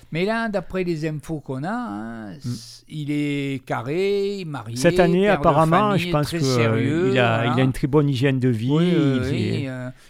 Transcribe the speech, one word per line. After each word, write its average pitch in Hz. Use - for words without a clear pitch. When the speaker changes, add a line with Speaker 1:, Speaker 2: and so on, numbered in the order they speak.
Speaker 1:
Mais 165
là, 226
d'après 185
les 160
infos 151
qu'on 135
a, 180
hein, 113
Speaker 2:
Mm. 160
Speaker 1:
s-, 120
il 147
est 143
carré, 190
marié, 117
Speaker 2:
Cette 170
année, 175
Speaker 1:
père 202
de -
Speaker 2:
apparemment, 165
Speaker 1:
famille, 175
Speaker 2:
je 175
pense 147
Speaker 1:
très 170
Speaker 2:
que, 151
euh, 131
Speaker 1:
sérieux, 113
Speaker 2:
il 127
a, 117
Speaker 1:
voilà. 120
Speaker 2:
il 131
a 131
une 131
très -
bonne 143
hygiène 135
de 127
vie. 117
Speaker 1:
Oui, 160
oui, 175
Speaker 2:
Il, 139
Speaker 1:
oui, 113
Speaker 2:
il 135
Speaker 1:
euh, 127